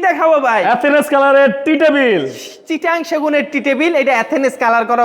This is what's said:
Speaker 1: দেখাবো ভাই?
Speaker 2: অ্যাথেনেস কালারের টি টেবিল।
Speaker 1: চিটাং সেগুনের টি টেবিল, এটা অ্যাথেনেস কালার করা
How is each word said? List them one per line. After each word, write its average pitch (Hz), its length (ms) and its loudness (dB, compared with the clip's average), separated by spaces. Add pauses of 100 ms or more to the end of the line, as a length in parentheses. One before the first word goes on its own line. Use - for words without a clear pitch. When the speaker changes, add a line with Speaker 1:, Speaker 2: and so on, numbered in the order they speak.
Speaker 1:
দেখাবো 320 300 2 (100)
ভাই? 220 220 0
Speaker 2:
অ্যাথেনেস 285 440 2
কালারের 277 380 4 (140)
টি 311 180 0
টেবিল। 262 400 2 (460)
Speaker 1:
চিটাং 339 300 -2 (120)
সেগুনের 294 420 -2
টি 285 80 -4
টেবিল, 277 320 0 (100)
এটা 262 100 0
অ্যাথেনেস 254 500 -2
কালার 233 280 0
করা 240 140 2